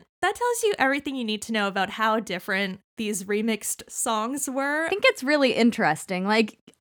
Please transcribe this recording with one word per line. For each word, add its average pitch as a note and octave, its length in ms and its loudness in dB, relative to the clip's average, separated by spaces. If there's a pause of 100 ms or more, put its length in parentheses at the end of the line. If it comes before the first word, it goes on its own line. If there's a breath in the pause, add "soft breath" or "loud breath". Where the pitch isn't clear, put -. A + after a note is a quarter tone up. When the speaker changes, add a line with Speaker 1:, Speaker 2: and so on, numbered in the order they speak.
(220)
Speaker 1:
that F#4+ 140 0
tells A#4+ 280 0
you G#4 140 4
everything C#4 380 0
you B3+ 80 -4
need G#3+ 200 -4
to A3+ 100 -4
know G#3 160 2
about F#3+ 220 -2
how A3 280 0
different F#3+ 640 -4 (160)
these G#3 260 -4
remixed G#3+ 680 -2
songs A#3+ 600 -4
were. C#4+ 380 -2
Speaker 2:
I - 20 -2
think G4 160 -2
it's - 180 2
really C#4 300 4
interesting. F#3 760 2
Like, A3 300 2 (240)